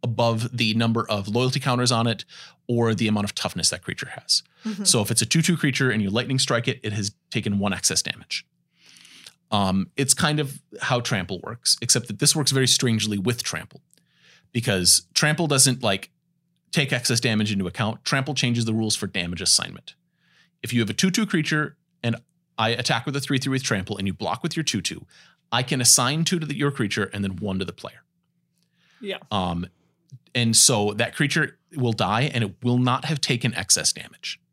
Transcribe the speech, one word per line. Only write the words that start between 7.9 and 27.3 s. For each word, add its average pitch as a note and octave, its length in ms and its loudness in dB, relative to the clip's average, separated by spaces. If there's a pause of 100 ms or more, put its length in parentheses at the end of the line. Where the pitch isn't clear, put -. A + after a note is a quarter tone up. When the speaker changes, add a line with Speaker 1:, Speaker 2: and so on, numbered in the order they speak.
Speaker 1:
damage. - 440 -8 (1040)
Um, F#2+ 460 2
it's C#3 180 2
kind D3+ 260 0
of C#3 200 -6 (200)
how B2 200 0
trample G2 420 -4
works, - 400 -2
except B2+ 240 2
that G2+ 140 -8
this C#3+ 140 0
works D3+ 180 0
very C3+ 140 2
strangely A2 520 2
with A#2 240 -2
trample - 400 -10 (680)
because F3+ 600 2
trample D3+ 320 2
doesn't, C3+ 360 4
like, G2 280 0 (600)
take C#3 200 2
excess A#2 280 0
damage G#2+ 320 0
into G2 140 -2
account. G#2 380 -4
Trample C#3 300 0
changes A#2+ 300 0
the A2 80 0
rules A2 240 0
for G#2 100 -6
damage F2 360 -4
assignment. - 520 -2 (680)
If A2+ 100 -6
you A#2+ 80 2
have A2 80 2
a A2 60 -4
two F#3+ 160 2
two G#3+ 160 0
creature D#3 500 -2 (260)
and A#2+ 140 -2 (400)
I A2+ 140 2
attack A#2+ 340 0
with C#3 120 -4
a C#3+ 40 -2
three C3+ 180 0
three C3+ 120 -2
with C3 120 0
trample G2 360 -2
and F#2+ 80 -4
you F#2 80 -2
block F2 280 -4
with E3 140 -4
your D#3+ 80 -4
two A2 160 -2
two, - 240 -8 (460)
I A#2+ 120 0
can C3 200 -2
assign C#3 420 4
two F3 140 0
to D#3 80 -4
the, D3 100 -4
your C#3+ 140 0
creature G#2+ 420 -2
and G2+ 100 -4
then F#2+ 140 -2